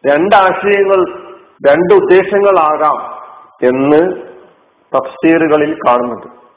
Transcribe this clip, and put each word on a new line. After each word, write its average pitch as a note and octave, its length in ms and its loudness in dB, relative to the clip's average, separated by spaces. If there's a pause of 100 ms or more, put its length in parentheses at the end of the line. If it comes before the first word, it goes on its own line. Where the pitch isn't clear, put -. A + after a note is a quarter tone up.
രണ്ടാശയങ്ങൾ, F#3+ 960 0 (600)
രണ്ട് D#3+ 320 2
ഉദ്ദേശങ്ങളാകാം F3+ 1040 2 (680)
എന്ന് C#3 340 2 (880)
തഫ്സീറുകളിൽ D3+ 840 -2
കാണുന്നുണ്ട്. B2 540 -4 (280)